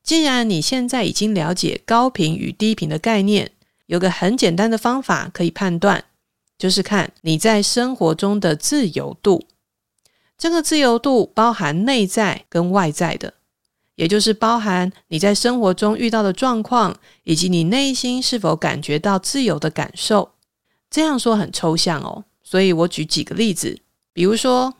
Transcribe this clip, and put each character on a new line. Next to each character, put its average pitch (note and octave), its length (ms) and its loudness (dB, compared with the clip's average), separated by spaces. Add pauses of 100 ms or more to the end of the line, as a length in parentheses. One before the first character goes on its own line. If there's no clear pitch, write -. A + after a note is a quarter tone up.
既 D#4+ 220 2
然 B3 260 0
你 E3+ 120 0
现 B3 260 -2
在 B3 160 -2
已 - 80 -2
经 G#3+ 220 -2
了 E3+ 200 0
解 - 320 -4
高 A#3 240 2
频 D#3+ 240 -2
与 - 180 -6
低 A3 220 0
频 F3 140 -6
的 D3+ 100 -4
概 G#3+ 240 0
念， G3+ 300 0 (360)
有 F3 120 0
个 F#3 100 2
很 F#3 280 0
简 F3 180 2
单 G#3+ 160 2
的 A3+ 60 0
方 B3 260 -2
法 E3+ 300 -2
可 - 100 -2
以 E3+ 80 0
判 F3+ 260 -2
断， G3 280 0 (520)
就 F#3 120 -2
是 F#3+ 120 0
看 F#3 300 -2 (120)
你 D#3+ 140 0
在 G#3+ 240 2
生 B3 320 0
活 D#3+ 220 2
中 G3+ 240 0
的 F3 160 0
自 C#4 320 0
由 C#3 340 -6
度。 F#3+ 240 2 (920)
这 E4 120 -2
个 E4+ 120 2
自 D#4 160 0
由 B3 200 4
度 A#3 280 2 (100)
包 A3+ 160 4
含 E3+ 320 -2
内 A#3+ 240 2
在 G3 400 -2
跟 F3 240 0
外 F#3+ 200 2
在 D#3+ 260 -2
的， - 160 -12 (640)
也 E3 120 -2
就 G3+ 120 2
是 G#3+ 120 0
包 A3+ 280 2
含 F#3 320 -2 (160)
你 D#3+ 100 -6
在 G3 160 2
生 A#3+ 260 0
活 G3 140 2
中 G#3 240 0
遇 A#3+ 100 0
到 A3 140 0
的 G3 100 2
状 A#3 300 0
况， G#3+ 340 0 (280)
以 D#3+ 120 0
及 F3 140 0
你 F3 140 2
内 C4 280 0
心 B3 300 -4
是 B3 160 -2
否 E3 180 0
感 D3 240 -4
觉 D3 200 -2
到 G3 180 0
自 C4+ 240 -4
由 G3 160 0
的 D#3 140 -2
感 - 240 -6
受。 - 380 0 (580)
这 D4+ 100 0
样 D#4 160 2
说 A3+ 180 2
很 G3+ 160 -2
抽 E3 240 -2
象 E3 240 -2
哦， - 260 -12 (180)
所 - 180 0
以 F#3+ 100 4
我 E3+ 160 2
举 D#3 160 -6
几 D#3 200 -4
个 - 100 -10
例 G3 220 0
子。 - 240 -6 (340)
比 E3+ 80 -2
如 G3+ 160 2
说， B3+ 420 0